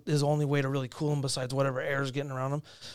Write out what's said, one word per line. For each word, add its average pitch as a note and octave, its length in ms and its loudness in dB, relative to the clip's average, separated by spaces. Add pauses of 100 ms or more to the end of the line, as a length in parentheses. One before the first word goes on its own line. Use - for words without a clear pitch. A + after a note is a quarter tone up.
is D3 160 4
the C#3+ 60 2
only D3+ 180 4
way C#3+ 160 2
to C3+ 80 0
really C3+ 180 -2
cool D3 240 -2
'em C#3+ 100 0
besides C3 320 -2
whatever C3+ 280 0
air C#3 200 0
is C3+ 100 -2
getting C#3 200 -4
around C3 220 -2
'em, D3+ 100 -2 (320)